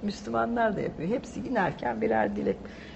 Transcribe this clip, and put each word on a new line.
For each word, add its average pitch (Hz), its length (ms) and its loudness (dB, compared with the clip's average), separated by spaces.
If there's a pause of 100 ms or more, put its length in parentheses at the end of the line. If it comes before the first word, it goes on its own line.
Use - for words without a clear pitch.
Müslümanlar 226 720 2
da 156 60 -2
yapıyor. 165 280 -2
Hepsi - 300 -2
inerken 185 640 0
birer 110 340 2
dilek. 208 220 0 (380)